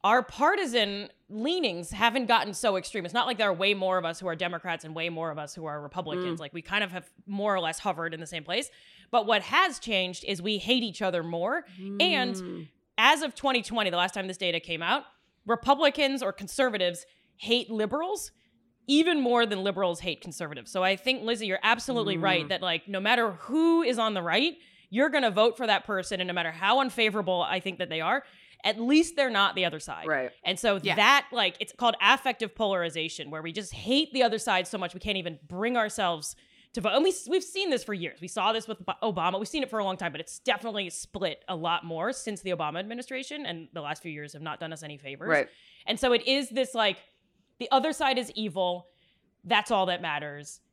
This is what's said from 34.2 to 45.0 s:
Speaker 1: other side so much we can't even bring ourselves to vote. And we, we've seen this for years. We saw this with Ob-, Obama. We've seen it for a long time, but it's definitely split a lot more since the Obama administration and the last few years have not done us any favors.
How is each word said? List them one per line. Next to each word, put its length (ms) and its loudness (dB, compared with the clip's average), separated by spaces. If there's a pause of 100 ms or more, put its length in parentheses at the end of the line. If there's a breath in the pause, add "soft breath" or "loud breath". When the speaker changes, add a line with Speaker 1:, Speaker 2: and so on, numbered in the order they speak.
Speaker 1:
other 140 2
side 280 2
so 120 -8
much 160 -6
we 60 -12
can't 180 -2
even 280 -6
bring 300 -2
ourselves 580 -2 (380 soft breath)
to 80 -4
vote. 140 0
And 100 6
we, 100 4 (140)
we've 160 0
seen 260 -4
this 140 0
for 100 -6
years. 260 -8
We 60 -12
saw 260 0
this 140 -4
with 120 -8 (100)
Ob-, 260 -2
Obama. 240 0
We've 80 -4
seen 160 -4
it 80 -4
for 80 -4
a 60 0
long 140 -2
time, 140 -4
but 80 -10
it's 200 -12
definitely 500 -2
split 560 -6
a 80 -4
lot 300 -2
more 280 -4
since 280 -8
the 100 -6
Obama 300 -2
administration 680 -10
and 280 -10
the 80 -8
last 200 -8
few 80 -10
years 220 -12
have 100 -16
not 160 -8
done 140 -10
us 100 -14
any 140 -14
favors. 320 -10